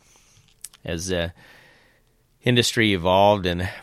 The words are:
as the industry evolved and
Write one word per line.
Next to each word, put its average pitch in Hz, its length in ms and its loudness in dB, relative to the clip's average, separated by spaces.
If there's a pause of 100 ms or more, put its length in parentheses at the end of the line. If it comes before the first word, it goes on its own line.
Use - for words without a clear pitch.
(840)
as 87 240 -10
the 85 240 -4 (1080)
industry 120 500 0
evolved 95 520 2
and 90 240 -4 (140)